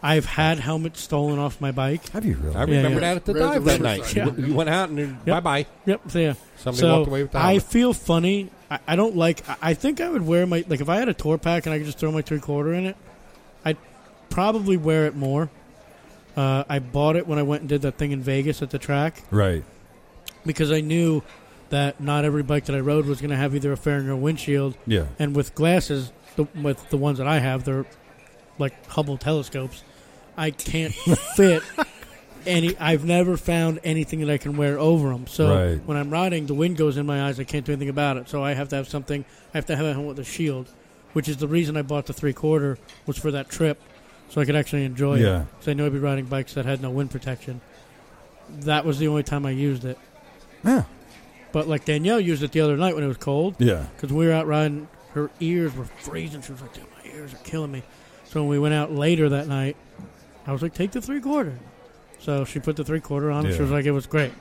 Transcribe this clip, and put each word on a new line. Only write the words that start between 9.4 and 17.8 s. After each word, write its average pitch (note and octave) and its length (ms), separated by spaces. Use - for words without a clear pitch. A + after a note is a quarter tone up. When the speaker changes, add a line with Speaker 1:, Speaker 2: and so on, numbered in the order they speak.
Speaker 1:
I, C3 120
I D#3+ 120
think C4+ 260
I E4+ 100
would C#4+ 160
wear E3+ 200
my, E3+ 220
like, D3 140
if C#3+ 80
I F3+ 80
had B3 120
a F3+ 40
tour D#3 240
pack E3+ 280
and D#3+ 80
I D#3 40
could D3+ 100
just D3 100
throw D#3 140
my D#3 100
three D3+ 180
quarter D3 340
in F3+ 120
it, F#3+ 100
I'd D#3 120
probably G3 480
wear D#3 300
it C#3+ 80
more. C#3+ 340
Uh, C3+ 340
I C#3 80
bought C#3+ 380
it E3+ 100
when D3+ 140
I D3 40
went D3 200
and C#3+ 60
did C#3+ 120